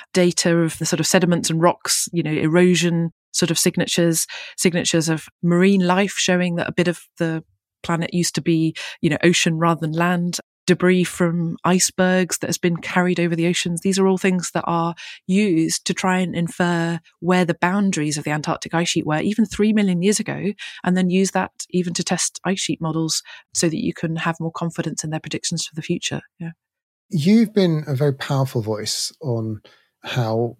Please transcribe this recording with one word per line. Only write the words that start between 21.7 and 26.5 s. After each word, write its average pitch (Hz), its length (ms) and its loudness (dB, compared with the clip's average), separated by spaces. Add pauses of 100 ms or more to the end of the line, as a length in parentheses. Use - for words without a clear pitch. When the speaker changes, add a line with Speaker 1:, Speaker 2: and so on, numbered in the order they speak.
Speaker 1:
even 180 240 -2
to - 100 -4
test - 400 -4
ice 185 160 -2
sheet - 200 -4
models 160 440 -2 (280)
so - 160 0
that 156 140 -4
you 170 100 -2
can 160 220 -4
have 165 240 -4
more 165 140 -4
confidence 165 500 -6
in 156 80 -8
their 156 80 -4
predictions - 480 -8
for - 80 -14
the 156 80 -8
future. - 380 -4 (180)
Yeah. 165 140 -12 (580)